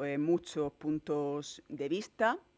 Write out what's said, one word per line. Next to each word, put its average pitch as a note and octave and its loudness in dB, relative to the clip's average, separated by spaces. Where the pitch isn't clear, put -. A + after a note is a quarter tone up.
eh, C#3+ 0
muchos D3+ 2
puntos D3 -2
de C#3+ -4
vista A3 0